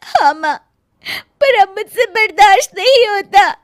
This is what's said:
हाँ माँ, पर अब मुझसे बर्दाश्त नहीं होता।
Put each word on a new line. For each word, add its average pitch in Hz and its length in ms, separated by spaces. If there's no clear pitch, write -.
हाँ - 300
माँ, 311 220
पर 539 200
अब 381 80
मुझसे 415 360
बर्दाश्त 392 720
नहीं 480 300
होता। 392 420